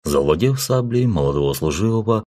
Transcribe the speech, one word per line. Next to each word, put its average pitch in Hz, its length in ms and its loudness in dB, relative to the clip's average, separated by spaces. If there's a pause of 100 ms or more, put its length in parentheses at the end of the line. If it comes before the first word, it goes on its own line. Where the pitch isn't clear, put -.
Завладев 78 580 0
саблей 123 460 0
молодого 71 460 0
служивого 107 760 0